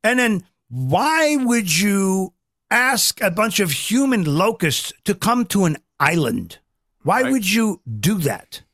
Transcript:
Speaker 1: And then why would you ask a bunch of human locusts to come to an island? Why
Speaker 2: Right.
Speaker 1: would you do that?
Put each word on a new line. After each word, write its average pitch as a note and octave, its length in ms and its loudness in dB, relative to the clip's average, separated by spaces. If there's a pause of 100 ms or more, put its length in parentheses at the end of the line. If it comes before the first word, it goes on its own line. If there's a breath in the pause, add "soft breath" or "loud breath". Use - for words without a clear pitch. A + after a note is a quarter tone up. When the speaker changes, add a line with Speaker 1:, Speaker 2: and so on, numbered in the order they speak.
Speaker 1:
And B3 160 2
then A3 240 0 (260)
why C4+ 680 0
would A#3 420 0
you F#3+ 540 0 (360)
ask B3 520 0
a G3 100 0
bunch G#3+ 300 -2
of F3 100 0
human A#3 540 0
locusts E3 680 0 (140)
to G3+ 100 0
come A#3 300 0
to G3+ 200 0
an D3+ 120 0 (220)
island? C#3 580 0 (460)
Why A3 180 0
Speaker 2:
Right. C4 100 0
Speaker 1:
would A3 180 0
you G#3+ 300 0 (200)
do F#3+ 200 0
that? - 440 -6 (100)